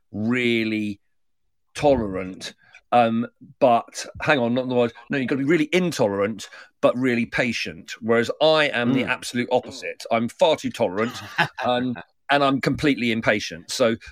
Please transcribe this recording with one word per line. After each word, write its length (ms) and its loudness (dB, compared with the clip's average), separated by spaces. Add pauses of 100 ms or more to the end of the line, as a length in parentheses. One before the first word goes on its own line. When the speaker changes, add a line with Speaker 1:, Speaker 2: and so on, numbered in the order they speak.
(120)
Speaker 1:
really 880 -2 (760)
tolerant. 800 -2 (360)
Um, 360 4 (320)
but 440 2 (160)
hang 200 2
on, 160 0
not 120 -2
the 60 -2
word. 200 2 (180)
No, 80 -2
you've 80 -2
got 80 -2
to 80 -2
be 60 0
really 220 2
intolerant, 800 0 (320)
but 160 4
really 300 0
patient. 720 -6
Whereas 300 2 (100)
I 280 4
am 240 0
the 100 0
Speaker 2:
Mm. 60 -4
Speaker 1:
absolute 420 -4
opposite. 600 -4
I'm 160 0
far 280 2
too 160 -6
tolerant, 420 -2 (260)
Speaker 2:
<laughs> 240 -2
Speaker 1:
um, 320 -2 (360)
and 120 2
I'm 180 2
completely 500 0
impatient. 600 -2
So, 240 2 (160)